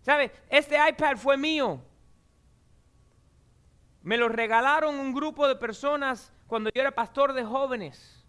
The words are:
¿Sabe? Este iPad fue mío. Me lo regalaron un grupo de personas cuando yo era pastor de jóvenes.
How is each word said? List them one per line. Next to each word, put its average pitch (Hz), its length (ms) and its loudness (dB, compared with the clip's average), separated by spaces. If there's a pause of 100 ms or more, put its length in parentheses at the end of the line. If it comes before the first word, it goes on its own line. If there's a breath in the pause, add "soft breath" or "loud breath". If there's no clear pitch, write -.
¿Sabe? 277 320 2 (160 loud breath)
Este 285 280 2
iPad 302 420 2
fue 269 180 2
mío. 269 480 -2 (2250)
Me 208 140 -2
lo 240 140 2
regalaron 254 680 2
un 269 140 -4
grupo 294 340 -2
de 269 100 2
personas 269 760 -4 (140)
cuando 220 280 -4
yo 247 60 -2
era 269 100 0
pastor 269 440 0
de 254 100 -4
jóvenes. 240 840 -6